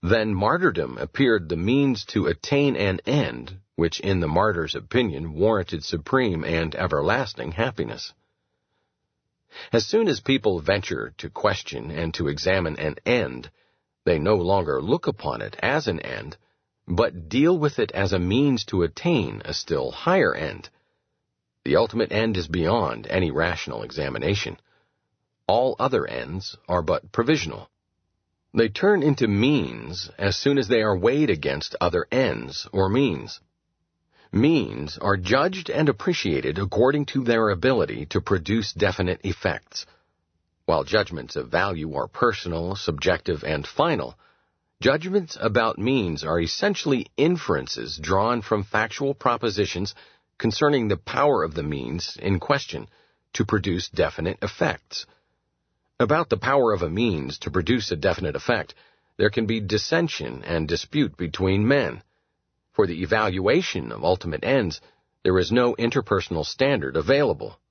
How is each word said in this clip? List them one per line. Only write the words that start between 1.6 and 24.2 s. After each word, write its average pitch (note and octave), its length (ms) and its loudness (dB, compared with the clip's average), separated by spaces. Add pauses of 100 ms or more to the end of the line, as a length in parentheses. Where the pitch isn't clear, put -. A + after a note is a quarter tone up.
to E2+ 220 0
attain C#3 480 0
an F#2+ 320 0
end F#2 520 -2 (180)
which E2 220 0
in F#2+ 200 0
the E2+ 80 0
martyr's E2+ 460 0
opinion E2 600 -2
warranted F2+ 500 0
supreme F2 600 0
and D#2+ 320 -2
everlasting E2+ 760 -2
happiness. G#2+ 600 -4 (1600)
As A#2 140 4
soon A3 220 2
as C3+ 120 0
people G#2+ 400 0
venture D#2+ 600 -2
to - 100 -10
question D2+ 640 -2
and D#2+ 240 -4
to D#2 120 -2
examine E2 520 0
an D2 160 -4 (100)
end, C2 460 -2 (520)
they E2+ 140 4
no F2+ 180 2
longer F2 460 0
look A#2 240 0
upon A2+ 360 -4
it - 180 -10
as C3+ 280 0
an - 120 -2
end, - 380 -10 (500)
but F2 420 0
deal D3+ 280 4
with D3 200 0
it G#2+ 140 0
as G2 220 0
a F#2 60 2
means A#2 460 2
to F#2+ 160 0
attain E2+ 640 0
a - 80 -8
still C2 380 -4
higher C#3+ 420 2
end. - 360 -8 (920)
The C#2 120 2
ultimate A2 360 2
end A2 240 0
is F2 120 -2
beyond D#2+ 600 0
any F#2 220 2
rational D#2 540 -2
examination. C#2 760 -2 (880)